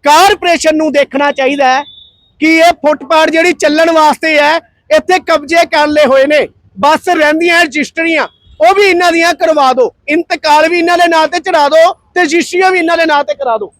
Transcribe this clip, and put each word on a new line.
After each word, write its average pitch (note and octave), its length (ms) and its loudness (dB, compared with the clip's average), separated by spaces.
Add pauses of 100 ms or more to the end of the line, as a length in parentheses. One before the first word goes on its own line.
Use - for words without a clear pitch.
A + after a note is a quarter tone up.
ਕਾਰਪੋਰੇਸ਼ਨ E4 720 2
ਨੂੰ D#4 140 -2
ਦੇਖਣਾ C#4+ 400 -2
ਚਾਹੀਦਾ C4+ 460 -2
ਹੈ C#4+ 60 -4 (560)
ਕਿ D#4+ 180 0
ਇਹ E4+ 140 4
ਫੁੱਟਪਾਥ D#4 580 -2
ਜਿਹੜੀ E4 240 0
ਚੱਲਣ D#4+ 380 0
ਵਾਸਤੇ D#4 480 0
ਹੈ, D4 160 0 (400)
ਇੱਥੇ F4+ 240 0
ਕਬਜ਼ੇ E4 460 0
ਕਰ D4+ 220 -2
ਲਏ D4 180 2
ਹੋਏ C4+ 200 2
ਨੇ। D4 220 0 (320)
ਬਸ D4+ 300 0
ਰਹਿੰਦੀਆਂ E4 540 0
ਰਜਿਸਟਰੀਆਂ, D#4 640 -4 (340)
ਉਹ F#4 140 4
ਵੀ G4+ 80 2
ਇਹਨਾਂ F4 280 2
ਦੀਆਂ E4+ 220 0
ਕਰਵਾ D4 400 0
ਦਿਓ, B3 180 0 (160)
ਇੰਤਕਾਲ D#4 640 0
ਵੀ F4 100 -2
ਇਹਨਾਂ E4+ 180 0
ਦੇ F4 100 2
ਨਾਂ D#4+ 200 0
ਤੇ F4 120 -6
ਚੜਾ D#4 300 -2
ਦਿਓ D#4+ 240 4
ਤੇ - 280 -6
ਰਜਿਸਟਰੀਆਂ F4 500 0
ਵੀ F#4 80 -2
ਇਹਨਾਂ E4 180 -2
ਦੇ E4 80 0
ਨਾਂ D4 180 0
ਤੇ D4 100 -6
ਕਰਾ C4 240 -4
ਦਿਓ। G3+ 220 -10